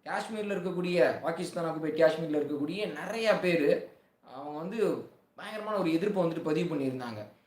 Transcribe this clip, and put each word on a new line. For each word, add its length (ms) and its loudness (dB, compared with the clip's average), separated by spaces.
காஷ்மீர்ல 460 -6
இருக்கக்கூடிய, 720 2
பாகிஸ்தான் 420 -4
ஆக்குபைடு 220 -4
காஷ்மீர்ல 540 4
இருக்கக்கூடிய 640 -4
நிறைய 340 2
பேரு 500 4
அவங்க 240 -10
வந்து 500 -2
பயங்கரமான 420 -6
ஒரு 160 2
எதிர்ப்பை 320 2
வந்துட்டு 180 -2
பதிவு 320 0
பண்ணியிருந்தாங்க. 520 -4